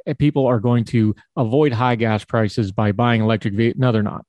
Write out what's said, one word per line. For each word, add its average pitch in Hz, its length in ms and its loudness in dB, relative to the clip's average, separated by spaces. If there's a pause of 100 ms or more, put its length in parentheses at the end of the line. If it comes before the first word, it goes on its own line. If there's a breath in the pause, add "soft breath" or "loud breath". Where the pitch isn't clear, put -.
A-, 147 80 -4
people 143 320 0
are 123 140 2
going 120 240 0
to 107 300 0 (220 soft breath)
avoid 135 360 2
high 120 240 0
gas 110 280 -2
prices 107 480 -2
by 107 200 0
buying 117 280 2
electric 110 340 -2
ve-, 113 220 0
no, 127 160 2
they're 110 100 0
not. - 260 -8